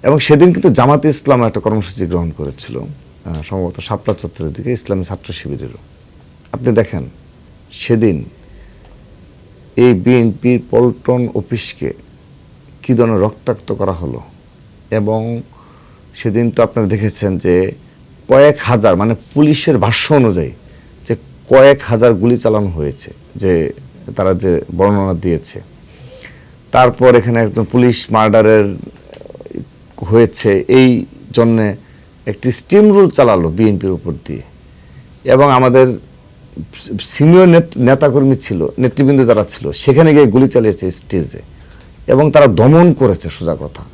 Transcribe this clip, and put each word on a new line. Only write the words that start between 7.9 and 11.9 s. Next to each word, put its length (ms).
এই 180
বিএনপির 640
পল্টন 640
অফিসকে 580